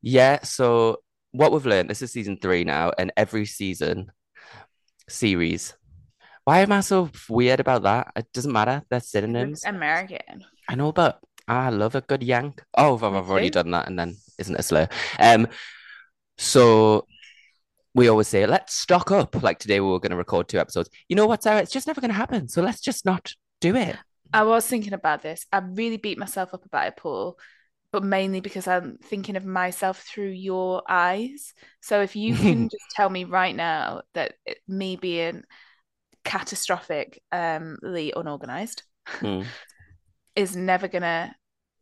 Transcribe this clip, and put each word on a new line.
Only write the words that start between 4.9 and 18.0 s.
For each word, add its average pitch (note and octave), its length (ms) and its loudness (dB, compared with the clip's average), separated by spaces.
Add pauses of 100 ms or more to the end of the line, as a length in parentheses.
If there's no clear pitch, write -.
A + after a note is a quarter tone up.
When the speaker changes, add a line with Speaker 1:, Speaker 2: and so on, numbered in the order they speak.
Speaker 1:
series. F2 680 -2 (720)
Why D#3+ 160 6
am G3+ 100 4
I G3+ 100 4
so F#3+ 300 0 (180)
weird B2 300 4
about B2+ 240 2
that? G#2 320 0
It - 180 -8
doesn't B2+ 200 -4
matter. A#2 360 0
They're B2 120 -2
synonyms. A#2+ 600 -2
Speaker 2:
It's - 60 -8
American. F#3 800 -6 (240)
Speaker 1:
I - 80 -4
know, D3 160 0
but D#3+ 260 2 (300)
I B2+ 220 0
love A2 260 0
a C3+ 60 0
good C3+ 200 -2
yank. B2 400 -2 (140)
Oh, C#3 180 8
I've, A2+ 80 -4
Speaker 2:
Me G2 160 2
Speaker 1:
I've F#2 120 -4
already F#2+ 200 2
Speaker 2:
too. - 120 -10
Speaker 1:
done E2 100 -2
that E2+ 160 -2
and F2+ 100 -8
then F2 180 -4 (220)
isn't F#2+ 160 -6
a - 80 -2
slur. D#2+ 260 2 (300)
Um, A#2 300 8 (920)
so A2 680 6 (880)
we B2 140 8